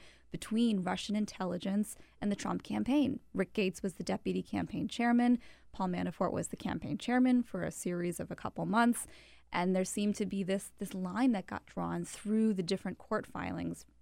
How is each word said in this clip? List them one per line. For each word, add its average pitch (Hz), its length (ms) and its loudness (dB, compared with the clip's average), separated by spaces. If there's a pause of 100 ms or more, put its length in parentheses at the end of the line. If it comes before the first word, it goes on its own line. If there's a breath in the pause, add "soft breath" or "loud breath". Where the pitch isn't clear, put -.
(320 soft breath)
between 220 520 0
Russian 190 340 -2
intelligence 202 800 -2 (240 soft breath)
and 208 100 0
the 202 40 0
Trump - 280 -2
campaign. 233 560 2 (140)
Rick 190 200 0
Gates 190 300 0
was 196 120 -4
the - 80 -10
deputy 185 400 -2
campaign - 440 -4
chairman. 240 520 4 (320 soft breath)
Paul 185 160 -2
Manafort 180 440 0
was - 180 -4
the - 60 -6
campaign - 440 -4
chairman 247 420 6
for 185 220 -4
a 165 80 -2
series 175 480 -2
of 170 100 -6
a 165 60 -8
couple - 320 -6
months. 233 400 4 (440 soft breath)
And 180 240 2
there 185 100 2
seemed 208 320 0
to 202 100 -2
be 196 160 -2
this, 190 340 -2
this 196 160 -8
line 196 380 2
that 190 160 -2
got - 180 -8
drawn 175 400 -4
through 220 480 2
the 185 100 0
different 185 360 -4
court - 260 -4
filings, 170 600 -6 (160)